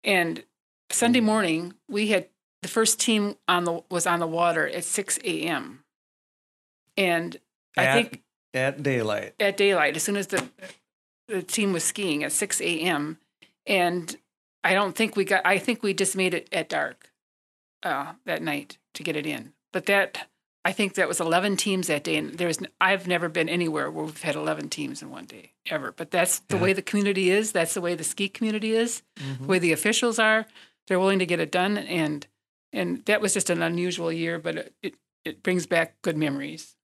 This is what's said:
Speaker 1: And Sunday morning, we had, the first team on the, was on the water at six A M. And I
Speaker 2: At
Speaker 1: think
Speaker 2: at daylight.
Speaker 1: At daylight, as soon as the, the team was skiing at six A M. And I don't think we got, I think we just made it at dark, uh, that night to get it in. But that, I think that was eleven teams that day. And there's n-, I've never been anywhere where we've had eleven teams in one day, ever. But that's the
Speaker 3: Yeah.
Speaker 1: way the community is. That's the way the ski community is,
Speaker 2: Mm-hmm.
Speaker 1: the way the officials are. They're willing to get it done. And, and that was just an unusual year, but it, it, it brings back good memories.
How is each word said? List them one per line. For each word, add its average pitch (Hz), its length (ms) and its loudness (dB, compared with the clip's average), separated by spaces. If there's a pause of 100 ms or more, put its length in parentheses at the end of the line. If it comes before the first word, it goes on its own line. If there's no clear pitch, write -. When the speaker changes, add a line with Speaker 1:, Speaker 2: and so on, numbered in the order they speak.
Speaker 1:
And 180 400 2 (460)
Sunday 240 300 4
morning, 190 560 2 (120)
we 208 200 0
had, 196 200 2 (360)
the 185 40 -8
first 220 320 2
team 208 360 2 (120)
on 175 180 2
the, 170 260 -2
was 175 160 0
on 170 120 2
the 170 60 0
water 165 420 2
at 165 180 -6
six - 380 -4
A 165 200 -4
M. 135 400 -6 (1120)
And 170 400 2 (400)
I 175 80 4
Speaker 2:
At 135 80 4
Speaker 1:
think - 300 0 (320)
Speaker 2:
at 139 260 0
daylight. 107 580 0
Speaker 1:
At 202 180 2
daylight, 175 380 4
as 165 80 -4
soon 202 140 -2
as 190 100 -4
the, 190 200 -2 (800)
the 190 160 -4
team 202 300 0
was 165 100 -2
skiing 156 400 -2
at 143 80 -4
six - 300 -2
A 165 180 -2
M. 156 400 -2 (480)
And 175 480 0 (480)
I 180 100 2
don't 190 220 0
think 220 200 0
we 196 100 2
got, 196 200 2
I 190 140 6
think 233 240 -2
we 196 100 2
just 190 220 0
made 185 180 2
it - 180 -6
at 160 180 -4
dark, - 420 -4 (720)
uh, 151 300 -4 (120)
that 160 160 -4
night 147 360 -6 (180)
to 151 80 -12
get 156 120 -4
it 147 120 -4
in. 135 260 -8 (200)
But 180 140 -4
that, 202 420 0 (360)
I 185 80 2
think 196 220 0
that 180 120 2
was 175 120 -2
eleven 180 380 2
teams 185 300 -2
that 147 160 -2
day. 160 140 -2
And 151 200 -6
there's 170 220 -2
n-, 127 80 -10 (120)
I've 185 280 2
never 170 220 0
been 160 200 -2
anywhere 160 400 0
where 156 160 -6
we've 156 160 -12
had 151 140 -2
eleven 151 340 -4
teams 143 320 -8
in 139 80 -16
one 131 160 -14
day, - 280 -20 (140)
ever. 143 240 -6
But - 200 -10
that's 180 280 2
the - 180 -4
Speaker 3:
Yeah. 170 40 2
Speaker 1:
way 190 120 4
the 190 100 -2
community 196 480 2
is. 214 220 2
That's 165 200 2
the 196 80 -2
way 175 140 -2
the 160 80 -8
ski 196 260 -2
community 220 460 -2
is, 240 260 0 (160)
Speaker 2:
Mm-hmm. 135 280 -8
Speaker 1:
the 143 40 -8
way 185 100 4
the 170 120 4
officials 214 480 2
are. 220 260 4 (420)
They're 185 120 2
willing 190 200 4
to 185 60 2
get 170 140 0
it 160 120 -2
done. 190 280 2
And, 151 480 -2 (460)
and 180 320 -2
that 214 160 2
was 196 120 0
just - 160 -2
an 170 140 2
unusual 175 480 -2
year, 165 260 -4
but 160 200 -6
it, - 160 -12 (100)
it, - 120 -6 (300)
it 160 180 -10
brings 180 220 0
back 165 380 0
good 156 140 0
memories. 147 680 -4